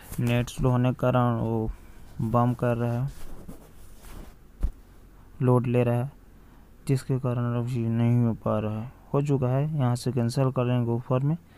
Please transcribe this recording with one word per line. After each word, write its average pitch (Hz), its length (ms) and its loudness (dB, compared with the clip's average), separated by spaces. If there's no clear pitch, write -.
नेट 120 280 0
स्लो 131 220 0
होने 123 200 4
के 123 100 -4
कारण 123 360 2
वो 113 360 -2
बम 120 340 2
कर 120 220 0
रहा 120 280 -2
है, 139 80 -6
लोड 123 240 4
ले 120 180 2
रहा 120 100 2
है, 123 180 -2
जिसके 131 300 0
कारण 120 440 -2
अब 120 60 -4
ये 117 200 -2
नहीं 117 360 4
हो 113 100 2
पा 110 240 0
रहा 107 240 -4
है। 127 100 -12
हो 143 80 4
चुका 139 240 2
है, 147 320 0
यहाँ 123 180 2
से 120 160 -4
कैंसिल 127 380 2
कर 127 140 0
लेंगे 120 260 0
ऊपर 120 300 0
में 147 160 0